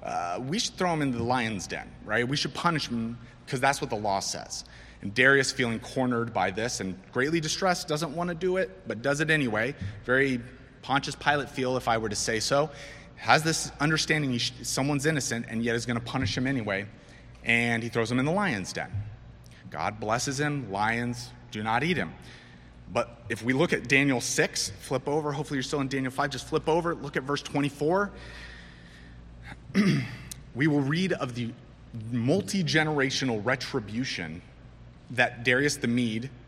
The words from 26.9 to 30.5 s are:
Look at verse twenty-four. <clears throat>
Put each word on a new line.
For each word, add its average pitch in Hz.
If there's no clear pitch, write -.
Look 139
at 139
verse 143
twenty-four. 151
<clears throat> 190